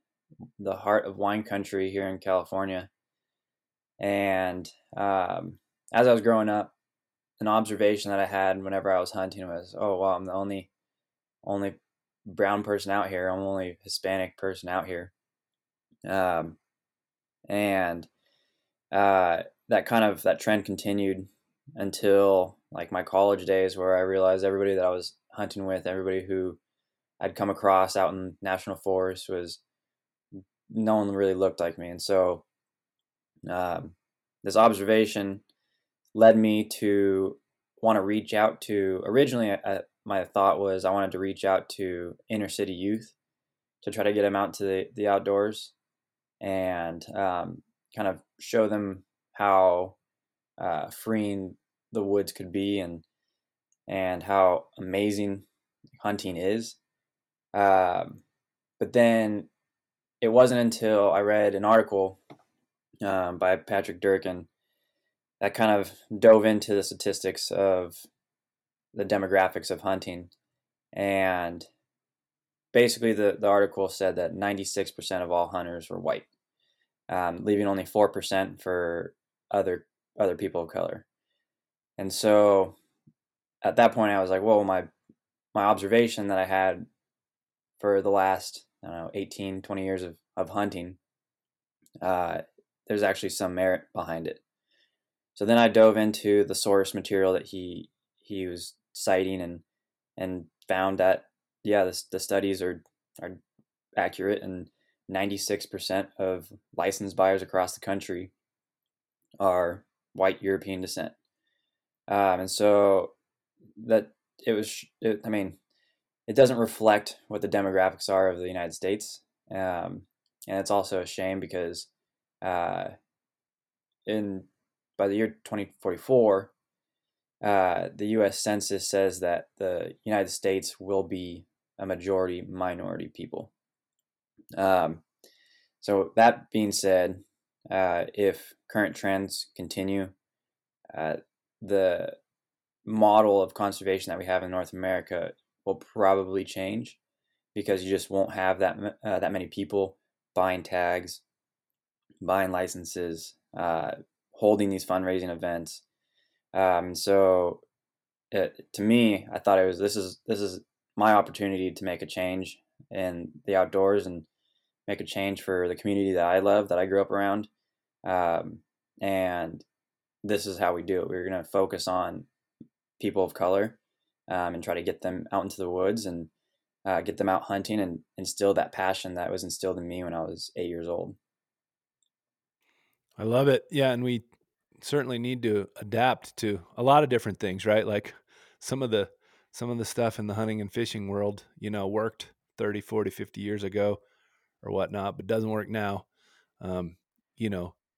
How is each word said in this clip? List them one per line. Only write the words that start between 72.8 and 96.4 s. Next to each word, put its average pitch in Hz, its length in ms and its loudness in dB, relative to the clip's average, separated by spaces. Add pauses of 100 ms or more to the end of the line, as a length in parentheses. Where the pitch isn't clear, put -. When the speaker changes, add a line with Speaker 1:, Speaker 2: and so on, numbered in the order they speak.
Speaker 1:
the, 101 260 2
the 104 80 0
article 98 400 2
said 92 300 -2
that 90 180 -4
ninety-six 98 560 -4
percent 90 320 -6
of 87 80 -6
all 87 160 2
hunters 87 420 -8
were 90 100 -10
white, 71 260 -4 (840)
um, 87 380 -4
leaving 104 220 2
only 95 180 -2
four 104 240 4
percent 95 520 -4
for 87 520 -4 (380)
other, 92 340 0 (340)
other 95 160 2
people 90 280 -4
of 80 60 -10
color. - 360 -6 (920)
And 95 140 -6
so 101 640 6 (880)
at 98 140 0
that 117 160 8
point 107 180 4
I 98 100 2
was 92 80 0
like, 95 120 2
"Whoa, 104 220 6
my, 92 220 0 (680)
my 101 120 2
observation 107 600 2
that 95 120 0
I 92 60 0
had 95 400 0 (960)
for 101 200 2
the 98 80 0
last, 95 560 0 (160)
I 92 60 -16
don't 85 100 -12
know, 82 160 -12
eighteen, 95 480 -10
twenty 98 220 -8
years 95 180 -4
of, 85 140 -10 (220)
of 92 120 -4
hunting, 98 460 -4 (1080)
uh, 87 380 -2 (480)
there's 104 160 0
actually 95 260 0
some 90 240 -4
merit 90 280 0 (120)
behind 82 340 -6
it." - 120 -10 (920)
So - 100 -8
then 117 140 4
I 117 100 8
dove 110 300 8
into 104 480 4